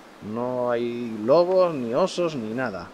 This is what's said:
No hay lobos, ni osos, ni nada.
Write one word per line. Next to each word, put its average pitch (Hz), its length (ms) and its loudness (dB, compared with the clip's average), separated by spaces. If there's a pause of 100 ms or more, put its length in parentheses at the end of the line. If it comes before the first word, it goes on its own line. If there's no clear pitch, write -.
(340)
No 123 380 -2
hay 120 520 -2
lobos, 175 520 4
ni 120 180 -4
osos, 170 420 0
ni 110 200 -6
nada. 101 380 -6